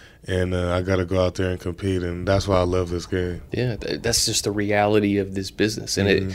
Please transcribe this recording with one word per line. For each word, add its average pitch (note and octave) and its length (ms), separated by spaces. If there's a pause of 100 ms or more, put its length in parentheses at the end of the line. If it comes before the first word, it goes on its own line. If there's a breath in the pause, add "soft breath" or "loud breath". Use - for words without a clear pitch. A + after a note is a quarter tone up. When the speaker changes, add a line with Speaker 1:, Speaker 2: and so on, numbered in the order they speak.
(260 loud breath)
Speaker 1:
and, F#2 280
uh, F2+ 200
I F#2 80
gotta F#2 240
go F#2 180
out F2+ 120
there F#2 160
and F2+ 80
compete, F#2 420
and F2 260
that's F#2+ 200
why F#2+ 100
I F2+ 60
love F2+ 260
this F2 160
game. F2+ 360 (100)
Speaker 2:
Yeah, A#2 240
th-, - 260
that's A#2 240
just A2 200
the G#2 60
reality G#2 640
of G2 180
this G2 160
business, G#2+ 460
and G2 120
it, F#2+ 140
Speaker 1:
Mm-hmm. F#2+ 120